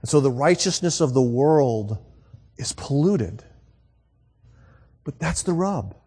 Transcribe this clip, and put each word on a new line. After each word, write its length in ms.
And 80
so 120
the 100
righteousness 680
of 120
the 80
world 760
is 160
polluted. 720
But 160
that's 220
the 100
rub. 440